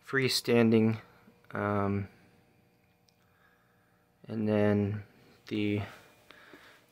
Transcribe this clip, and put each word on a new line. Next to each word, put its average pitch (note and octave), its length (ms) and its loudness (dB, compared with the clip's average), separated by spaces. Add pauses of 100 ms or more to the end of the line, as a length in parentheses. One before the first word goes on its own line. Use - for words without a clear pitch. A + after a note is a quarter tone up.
freestanding. A#2 920 2 (540)
Um, G2+ 560 -4 (2250)
and A2 200 -6
then G#2 560 2 (460)
the G#2 340 -4 (1080)